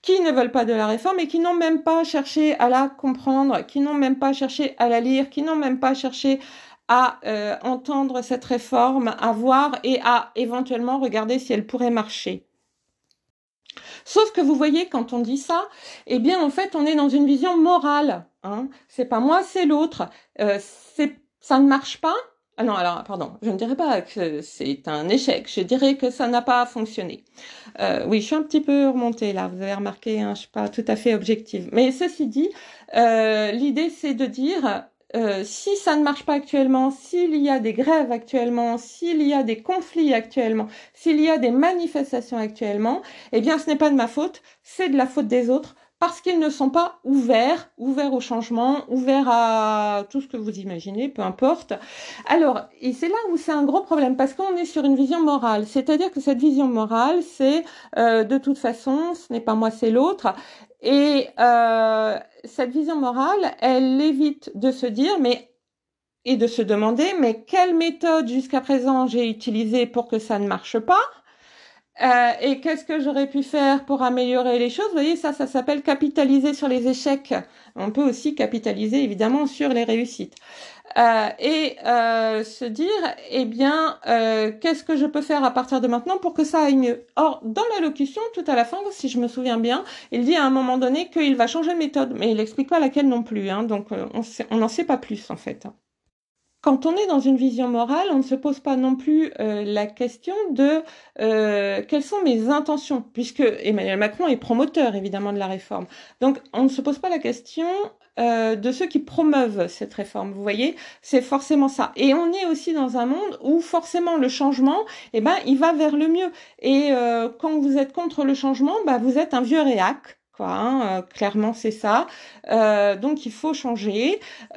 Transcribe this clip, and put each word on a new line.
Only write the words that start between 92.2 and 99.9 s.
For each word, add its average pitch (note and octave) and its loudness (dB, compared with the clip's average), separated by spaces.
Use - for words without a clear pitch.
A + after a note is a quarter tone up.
il A3 0
n'explique A3 -4
pas E4+ 2
laquelle C#4 2
non A#3+ 2
plus, G#3 -4
hein, G3+ -2
donc, G#3+ -4
euh, F#3+ -6
on A3+ -4
sait, - -10
on A3 0
n'en A3 2
sait E4 -4
pas C#4 2
plus, - -12
en - -8
fait. - -14
Quand C4+ 2
on E4 2
est G4+ 0
dans D4+ 2
une C4 4
vision B3 0
morale, B3 0
on C4+ 2
ne C4+ 2
se C4 -2
pose C#4 -4
pas C4+ -2
non C4 0
plus, D4+ 0
euh, G#3 -4
la G#3 -2
question A#3+ -8